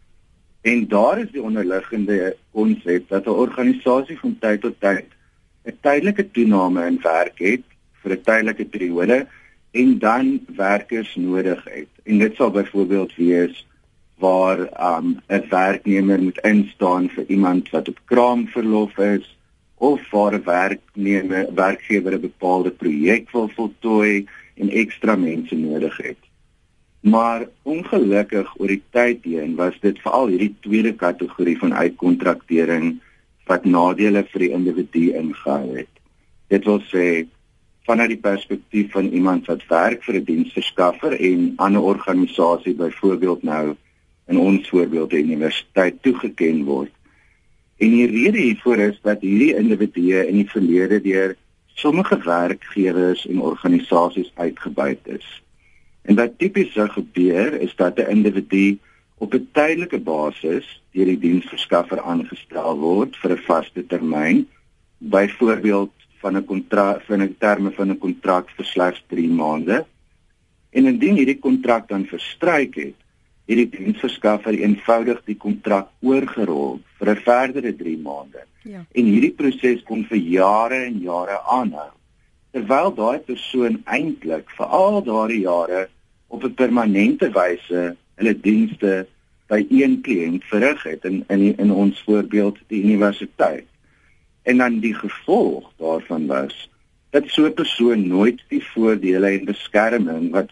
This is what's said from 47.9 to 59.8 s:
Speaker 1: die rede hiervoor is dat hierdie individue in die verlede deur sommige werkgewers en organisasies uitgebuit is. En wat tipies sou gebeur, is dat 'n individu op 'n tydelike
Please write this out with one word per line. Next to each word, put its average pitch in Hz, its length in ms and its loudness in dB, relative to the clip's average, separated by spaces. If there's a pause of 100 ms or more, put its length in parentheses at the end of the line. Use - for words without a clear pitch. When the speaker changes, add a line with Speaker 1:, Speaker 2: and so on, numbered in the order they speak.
Speaker 1:
die 120 160 6
rede 143 320 2
hiervoor 120 380 2
is 104 260 0
dat 104 180 0
hierdie 104 340 2
individue 95 720 2
in 92 80 0
die 101 160 2
verlede 92 500 2
deur 95 360 0 (300)
sommige 170 580 0
werkgewers 90 1000 0
en 90 140 -2
organisasies 85 920 0
uitgebuit 73 680 -4
is. - 380 -14 (600)
En 101 120 4
wat 117 240 2
tipies 196 340 0
sou 104 160 0
gebeur, 92 720 0
is - 160 -6
dat 90 220 0
'n - 120 -2
individu 98 680 2 (400)
op 110 160 -4
'n 131 180 -4
tydelike 156 460 -2